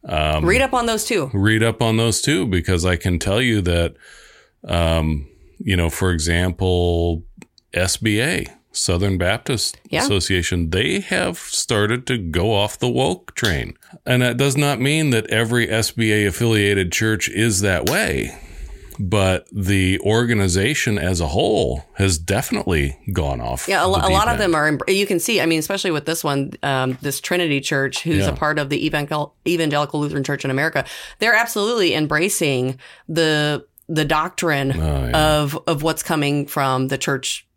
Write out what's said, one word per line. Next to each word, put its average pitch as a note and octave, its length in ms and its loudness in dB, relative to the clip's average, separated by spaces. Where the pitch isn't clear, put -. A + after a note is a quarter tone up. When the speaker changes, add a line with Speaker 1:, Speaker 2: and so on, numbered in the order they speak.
Speaker 1:
Yeah. D2+ 320 0
Speaker 2:
um, D#2 80 0
Speaker 1:
Read G#3+ 180 2
up C4 120 0
on A#3+ 120 0
those A3 180 -2
too. D#3+ 280 -2
Speaker 2:
read G#2+ 300 2
up A2+ 200 0
on A2+ 140 2
those A2+ 260 2
too, D#3+ 240 0
because F2+ 380 0
I F2+ 120 2
can F2 220 0
tell G2 220 0
you A2+ 220 2
that, E2+ 320 0
um, E2 640 0
you - 180 0
know, E2+ 140 2
for F#2 200 0
example, F2 1120 0
S F2+ 240 0
B G#2+ 240 0
A, D#3+ 260 -2
Southern F#2+ 460 0
Baptist G#2 580 -2
Speaker 1:
Yeah. D#3 120 0
Speaker 2:
Association, F2+ 680 0
they C3+ 300 0
have F#3 380 -4
started - 680 -2
to B2 120 -2
go F2+ 360 0
off G#2 240 0
the B2+ 100 0
woke C3+ 460 -2
train. E2 400 -2
And B2 160 2
that A#2+ 140 0
does C#3 200 2
not C#3+ 240 0
mean D3+ 300 2
that A2+ 180 2
every A#2 420 2
S A2 220 0
B A2 200 0
A G#2 140 2
affiliated G2+ 640 2
church A2 380 0
is G#2 320 0
that F#2+ 280 2
way, D3 480 -2
but F#2+ 540 0
the F#2+ 480 0
organization G#2+ 1000 2
as E2+ 220 0
a D#2+ 80 0
whole E2+ 560 0
has F#2+ 240 2
definitely E2 800 0
gone C#2+ 280 -2
off A#1+ 280 -6
Speaker 1:
Yeah, F3+ 160 2
a - 20 2
lo-, F#3+ 120 2
Speaker 2:
the - 80 0
Speaker 1:
a - 20 2
Speaker 2:
deep F#3 100 2
Speaker 1:
lot G#3+ 100 2
of A#3+ 60 0
Speaker 2:
end. A3 60 -2
Speaker 1:
them F3+ 140 2
are, D3+ 140 2
em-, D3+ 100 0
you G3 180 2
can F#3 120 0
see, G3+ 220 0
I D#3+ 60 0
mean, E3 120 2
especially F#3+ 320 -2
with D3+ 140 -2
this D#3+ 200 -4
one, C#3 280 -2
um, C3 400 -2
this C#3 180 -4
Trinity E3 400 0
Church, C3+ 420 -2
who's D3+ 220 0
Speaker 2:
Yeah. F#2 60 2
Speaker 1:
a - 60 -4
part D3+ 220 0
of C#3+ 100 -2
the D3 180 -2
evangel-, D3 480 -4
Evangelical D3+ 540 0
Lutheran D3 240 -2
Church C#3+ 200 -4
in C#3 60 -2
America, C#3+ 340 -2
they're A3 140 2
absolutely A3 600 2
embracing D3+ 840 0
the, D3+ 560 2
the D#3 160 0
doctrine D3+ 680 0
Speaker 2:
Oh, C#3 360 0
yeah. D#3 320 4
Speaker 1:
of, D3 260 -2
of D#3 160 0
what's D#3+ 200 -2
coming C#3+ 440 0
from C3 420 0
the C3+ 100 -2
church - 480 -4